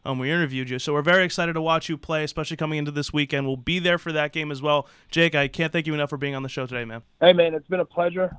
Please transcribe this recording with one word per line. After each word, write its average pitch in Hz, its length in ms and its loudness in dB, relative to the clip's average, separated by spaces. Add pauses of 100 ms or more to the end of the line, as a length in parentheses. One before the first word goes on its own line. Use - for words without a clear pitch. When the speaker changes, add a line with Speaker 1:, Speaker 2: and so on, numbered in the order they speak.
Speaker 1:
um, 131 160 -4
we 127 100 -2
interviewed 131 400 -2
you. 127 100 -4
So 147 140 -2
we're 147 100 0
very 180 200 6
excited 170 300 -2
to 160 80 -2
watch 160 260 0
you 156 100 -4
play, 156 280 -4
especially 151 320 -6
coming 156 220 -2
into 147 120 -4
this 147 220 -6
weekend. 143 320 0
We'll 135 100 -2
be 156 240 -2
there 175 200 2
for 170 120 -8
that 151 220 -2
game 151 180 -4
as 135 100 -8
well. 147 260 2 (220)
Jake, 165 260 4
I 143 120 4
can't 151 240 -2
thank 160 160 0
you 156 60 0
enough 147 160 0
for 147 80 -6
being 139 180 -4
on 135 80 -6
the 135 60 -8
show 131 160 -6
today, 120 180 -6
man. 113 200 -12 (180)
Speaker 2:
Hey, 175 120 10
man, 165 200 4
it's 156 140 -6
been 180 140 -2
a - 40 0
pleasure. 175 540 -2